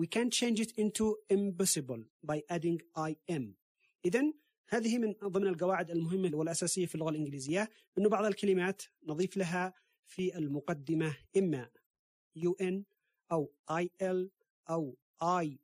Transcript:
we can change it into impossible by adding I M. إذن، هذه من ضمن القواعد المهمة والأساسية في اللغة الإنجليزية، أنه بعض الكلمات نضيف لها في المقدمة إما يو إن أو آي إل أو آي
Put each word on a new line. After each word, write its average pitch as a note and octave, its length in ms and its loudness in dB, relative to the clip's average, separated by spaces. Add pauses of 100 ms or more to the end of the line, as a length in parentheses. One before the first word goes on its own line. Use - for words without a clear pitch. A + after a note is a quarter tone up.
we E3+ 60 0
can A#3+ 220 2
change A#3 300 2
it A3 180 0
into G#3+ 280 2 (240)
impossible F3 720 0 (220)
by D3+ 160 -2 (100)
adding E3+ 280 0 (180)
I D#3 180 -2 (160)
M. D3 120 -2 (640)
إذن، C4 280 2 (360)
هذه A3+ 280 2
من G#3+ 160 0
ضمن G3 340 0
القواعد F3 440 0
المهمة E3+ 460 0
والأساسية E3+ 480 0
في E3 100 -6
اللغة D#3+ 140 -2
الإنجليزية، D3+ 600 -2 (280)
أنه G3+ 120 4
بعض G#3 160 2
الكلمات F#3+ 560 2 (220)
نضيف E3+ 340 -2
لها F3+ 360 0 (320)
في F#3 320 -4
المقدمة D3+ 800 -2 (200)
إما D3+ 320 2 (680)
يو F3 180 0
إن F#3+ 300 -2 (480)
أو D#3+ 220 -2 (180)
آي F3 200 -2 (100)
إل F#3 300 0 (380)
أو D#3+ 280 -2 (240)
آي E3 420 0